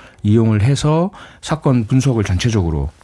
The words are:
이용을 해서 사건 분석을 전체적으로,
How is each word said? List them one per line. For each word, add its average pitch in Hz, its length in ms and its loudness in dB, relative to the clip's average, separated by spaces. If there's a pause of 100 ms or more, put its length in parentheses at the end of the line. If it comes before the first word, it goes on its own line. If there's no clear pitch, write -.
(220)
이용을 107 400 2
해서 151 480 0 (300)
사건 131 460 -2
분석을 127 380 0
전체적으로, 87 680 -2 (140)